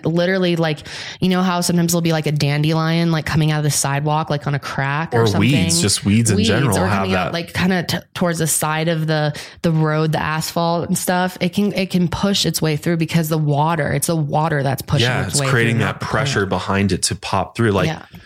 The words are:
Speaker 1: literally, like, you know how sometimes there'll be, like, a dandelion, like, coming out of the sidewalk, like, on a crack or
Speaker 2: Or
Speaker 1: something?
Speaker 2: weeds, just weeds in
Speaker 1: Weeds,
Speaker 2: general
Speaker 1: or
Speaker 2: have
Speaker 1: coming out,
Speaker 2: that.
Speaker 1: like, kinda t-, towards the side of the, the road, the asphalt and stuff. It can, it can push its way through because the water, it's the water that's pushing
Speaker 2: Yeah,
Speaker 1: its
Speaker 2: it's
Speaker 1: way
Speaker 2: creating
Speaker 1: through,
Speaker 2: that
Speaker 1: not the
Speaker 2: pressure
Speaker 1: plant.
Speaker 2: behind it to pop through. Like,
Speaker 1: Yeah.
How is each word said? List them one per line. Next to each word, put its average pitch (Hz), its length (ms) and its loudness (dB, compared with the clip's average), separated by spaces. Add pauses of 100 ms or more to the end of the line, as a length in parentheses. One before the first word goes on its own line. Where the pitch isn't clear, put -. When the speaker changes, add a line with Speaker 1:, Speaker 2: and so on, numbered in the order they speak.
Speaker 1:
literally, 175 520 0
like, 160 240 0 (380)
you 180 120 2
know 185 100 2
how 180 220 0
sometimes 170 300 2
there'll 175 100 0
be, 165 100 2
like, 156 140 0
a 151 60 0
dandelion, 160 800 2
like, 156 140 0
coming 156 260 2
out 151 80 0
of 151 60 -2
the 151 60 2
sidewalk, 151 580 0
like, 147 180 -2
on 143 80 -2
a 139 40 0
crack 143 560 -4
or 117 80 4
Speaker 2:
Or 113 60 4
Speaker 1:
something? 104 220 2
Speaker 2:
weeds, 113 300 2
just 101 240 0
weeds 110 260 4
in 98 60 2
Speaker 1:
Weeds, 95 140 2
Speaker 2:
general 110 260 2
Speaker 1:
or 92 100 2
Speaker 2:
have 95 180 0
Speaker 1:
coming 92 100 0
out, - 120 0
Speaker 2:
that. - 60 -6
Speaker 1:
like, 170 220 -6
kinda 180 300 0
t-, 170 120 -4 (160)
towards 170 280 0
the 165 60 0
side 156 420 -2
of 160 180 0
the, 151 280 0 (280)
the 170 100 2
road, 156 400 2
the - 80 0
asphalt 170 680 -2
and 185 100 0
stuff. 180 420 0
It 180 140 -2
can, 202 180 0
it 185 160 -2
can 180 180 2
push 202 380 0
its 170 160 -2
way 156 160 0
through 170 220 -2
because 160 320 0
the 160 80 0
water, 151 520 0
it's 143 180 -2
the 170 80 0
water 151 460 0
that's 135 200 -2
pushing 123 240 0
Speaker 2:
Yeah, 117 180 0
Speaker 1:
its 95 120 -6
Speaker 2:
it's 139 40 -2
Speaker 1:
way 135 80 0
Speaker 2:
creating 117 280 2
Speaker 1:
through, 107 80 0
Speaker 2:
that 95 80 -2
Speaker 1:
not - 80 -10
the - 60 -8
Speaker 2:
pressure 127 340 0
Speaker 1:
plant. 95 100 0
Speaker 2:
behind 98 420 0
it 80 120 -2
to - 120 -2
pop - 400 -4
through. 117 140 2
Like, 95 160 2
Speaker 1:
Yeah. 156 180 -4 (220)